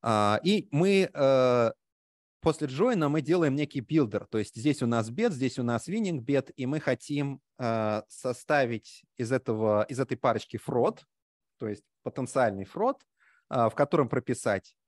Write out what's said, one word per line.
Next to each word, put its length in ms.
А, 420
и 260
мы, 420
э, 600
после 280
join 400
мы 140
делаем 320
некий 260
билдер. 460
То 100
есть 180
здесь 280
у 40
нас 240
bet, 200
здесь 280
у 40
нас 260
winning 320
bet, 360
и 100
мы 140
хотим, 600
э, 500
составить 960
из 160
этого, 520
из 140
этой 200
парочки 400
фрод, 480
то 100
есть 160
потенциальный 600
фрод, 380
э, 200
в 60
котором 360
прописать 680